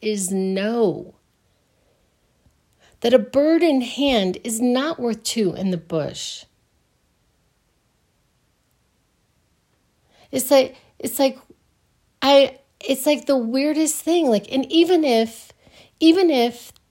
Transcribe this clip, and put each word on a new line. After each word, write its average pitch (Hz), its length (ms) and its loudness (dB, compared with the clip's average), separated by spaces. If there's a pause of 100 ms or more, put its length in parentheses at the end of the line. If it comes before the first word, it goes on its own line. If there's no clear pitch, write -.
is 202 300 -4
no. 196 840 -2 (1900)
That 240 120 2
a 254 60 6
bird 294 420 2
in 285 200 2
hand 240 640 -2
is 226 180 -6
not 254 380 -2
worth 226 240 -6
two 202 300 -4
in 190 180 -4
the 180 60 -4
bush. - 680 -8 (3750)
It's 262 180 -4
like, 262 280 2 (260)
it's - 160 -8
like, 269 180 0 (840)
I, 277 380 4 (200)
it's 269 260 -4
like 302 200 0
the 277 120 2
weirdest 277 600 -2
thing. 330 320 0
Like, 208 220 0
and 262 200 -2
even 330 320 2
if, 226 480 -2 (480)
even 330 320 4
if 240 400 -2 (200)